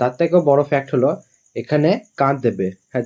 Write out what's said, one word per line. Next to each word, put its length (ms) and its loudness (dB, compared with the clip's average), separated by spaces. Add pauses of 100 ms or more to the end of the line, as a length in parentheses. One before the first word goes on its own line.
তার 180 0
থেকেও 300 2
বড় 200 4
ফ্যাক্ট 260 -2
হলো 140 2 (460)
এখানে 340 0 (300)
কাঁধ 160 0 (100)
দেবে। 220 -2 (240)
হ্যাঁ, 140 -4